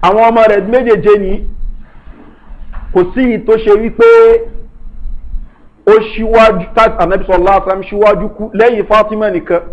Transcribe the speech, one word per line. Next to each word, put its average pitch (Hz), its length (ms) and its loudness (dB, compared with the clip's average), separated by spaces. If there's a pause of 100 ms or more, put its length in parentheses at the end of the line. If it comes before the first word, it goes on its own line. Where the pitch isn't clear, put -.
Àwọn 202 260 2
ọmọ 233 200 2
rẹ̀ 208 120 2 (100)
méjèèje 214 480 2
ni 190 140 -4 (1600)
kò 185 60 2 (140)
sí 254 80 -2 (120)
ì 208 100 -4
tó 214 80 2
ṣe 208 280 2
wípé 466 260 0 (1800)
ó 208 140 4
ṣíwájú, 220 760 0
tá 226 80 2 (160)
Ànábì 185 280 -2
sallallahu 190 300 0
alaihi 190 100 -2
wasallam 190 160 -6
ṣíwájú 208 460 0
kú 214 240 -12
lẹ́yìn 214 340 0
Fátímà 214 440 0
nìkan. 175 300 -4 (120)